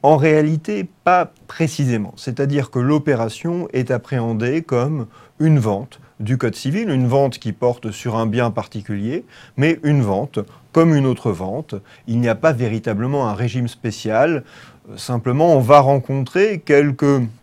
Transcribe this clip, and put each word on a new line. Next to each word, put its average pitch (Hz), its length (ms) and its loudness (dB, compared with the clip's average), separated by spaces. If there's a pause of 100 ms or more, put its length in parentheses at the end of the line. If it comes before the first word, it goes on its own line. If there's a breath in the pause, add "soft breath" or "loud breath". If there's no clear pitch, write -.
En 151 120 6
réalité, 156 720 0 (140)
pas 180 300 2 (160)
précisément. 123 680 -2
C'est-à-dire 139 540 -4
que - 80 -4
l'opération 147 920 -2
est 127 180 -2
appréhendée 120 720 -2
comme 131 460 -2 (320 loud breath)
une 156 180 4
vente 107 400 -2 (220 soft breath)
du 117 180 -2
Code 113 160 -2
civil, 196 340 -4
une 131 200 0
vente 135 320 0
qui 110 100 -6
porte 120 400 -4
sur 110 260 -6
un 113 100 -2
bien 113 260 0
particulier, 107 720 -8 (320 loud breath)
mais 156 260 0
une 147 200 2
vente 104 360 -2 (320 loud breath)
comme 165 240 4
une 139 100 2
autre 123 280 -2
vente. 95 420 -8 (320 soft breath)
Il 117 140 -2
n'y 120 80 0
a 113 80 0
pas 160 160 2
véritablement 117 760 -2
un 104 60 -4
régime 120 320 -4
spécial. 120 760 -2 (440 loud breath)
Euh, 104 80 -18
simplement, 127 600 0
on 135 40 6
va 135 200 8
rencontrer 139 800 0
quelques 143 600 4 (200)